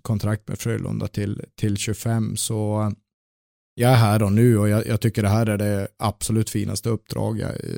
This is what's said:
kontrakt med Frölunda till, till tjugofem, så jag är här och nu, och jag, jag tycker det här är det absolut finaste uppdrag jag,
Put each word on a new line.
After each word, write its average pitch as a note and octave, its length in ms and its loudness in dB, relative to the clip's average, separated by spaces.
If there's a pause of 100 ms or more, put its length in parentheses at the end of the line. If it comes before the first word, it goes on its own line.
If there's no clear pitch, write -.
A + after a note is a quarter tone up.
kontrakt G#2+ 460 -4
med G2 120 -8
Frölunda A2 480 -4
till, G#2 380 -6 (100)
till G2+ 220 -2
tjugofem, A2 580 -4
så G#2+ 560 -2 (840)
jag A#2+ 160 4
är C3 60 8
här A2 260 4
och G2 100 2
nu, A2+ 240 6
och G#2 120 4
jag, A2 180 2
jag A2+ 140 0
tycker A2+ 200 0
det G2+ 80 2
här A2 160 2
är G#2+ 120 0
det G2+ 300 -2 (100)
absolut A2 520 -2
finaste G2+ 400 -4
uppdrag A2 500 -4
jag, - 120 -4 (260)